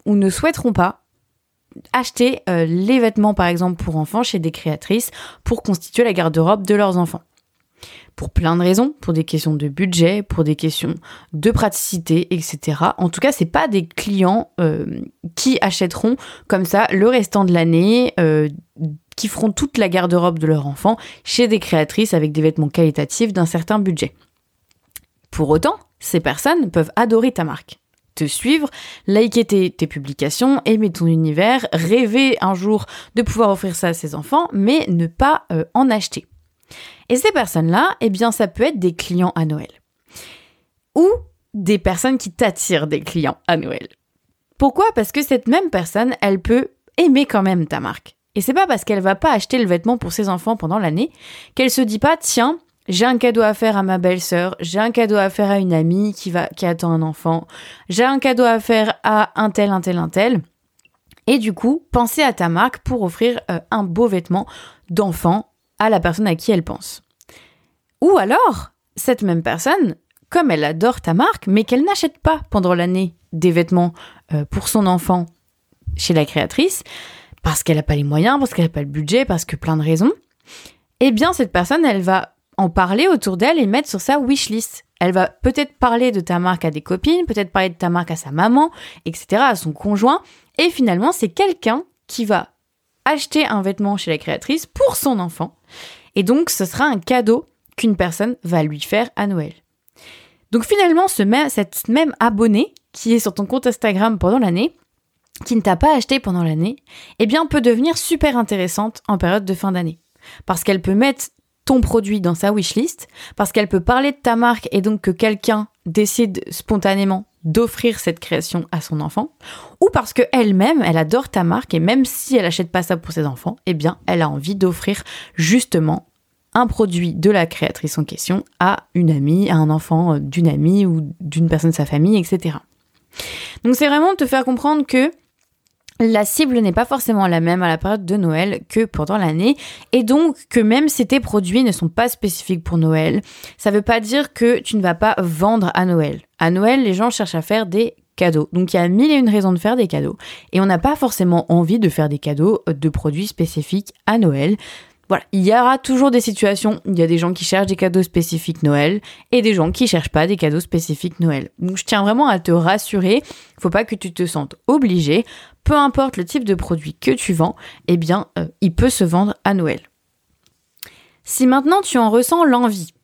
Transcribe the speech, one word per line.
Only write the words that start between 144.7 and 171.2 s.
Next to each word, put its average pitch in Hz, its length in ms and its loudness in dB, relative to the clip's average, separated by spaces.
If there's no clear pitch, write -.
ne 208 60 0
vas 175 140 2
pas 214 240 0
vendre 185 540 0
à 185 120 2
Noël. 156 360 0
À 165 120 2
Noël, 226 320 2
les 196 100 2
gens 214 160 0
cherchent 202 260 -4
à 160 60 -2
faire 214 240 -2
des 202 300 -2
cadeaux. 160 380 0
Donc, 180 200 0
il 190 40 2
y - 20 2
a 175 100 2
mille 240 220 4
et 294 40 4
une 254 140 4
raisons 196 240 2
de 170 60 0
faire 220 160 0
des 226 120 2
cadeaux. 143 300 -6
Et 185 100 2
on 190 40 2
n'a 185 140 2
pas 277 160 0
forcément 175 560 0
envie 175 280 2
de 196 100 2
faire 151 200 -2
des 147 100 -4
cadeaux, 156 500 0
euh, 160 40 -2
de 147 160 -2
produits 156 380 -4
spécifiques 170 640 -6
à 214 120 2
Noël. 165 400 2
Voilà, - 240 -2
il 196 80 0
y 190 100 2
aura 247 260 4
toujours 262 340 2
des 240 100 4
situations, 202 640 0
il 190 120 -2
y 170 40 4
a 165 60 4
des 170 100 2
gens 175 160 -2
qui - 100 -8
cherchent 190 240 0
des 190 80 -2
cadeaux 185 280 2
spécifiques 165 600 -4
Noël 147 380 2
et 247 100 4
des 214 120 2
gens 170 180 0
qui 254 140 0
cherchent 170 240 0
pas 160 180 2
des 196 100 -2
cadeaux 156 240 -2
spécifiques 165 580 -6
Noël. 151 300 -2
Donc 185 180 -6
je - 60 -8
tiens 202 200 0
vraiment 226 240 2
à 185 120 2
te 170 140 0
rassurer, 190 680 2
faut 185 100 -2
pas 196 140 0
que 214 120 -8
tu 185 180 -10
te 180 120 -4
sentes 147 300 -6
obligé, 180 600 2
peu 294 100 4
importe 277 400 2
le - 80 -4
type 240 220 -6
de 196 100 0
produit 156 380 -6
que - 180 -2
tu 240 220 -2
vends, 165 240 0
eh 175 100 4
bien, 175 300 0
euh, 160 80 -4
il 175 120 2
peut 240 160 2
se 226 140 0
vendre 180 400 2
à 196 100 0
Noël. 165 280 -2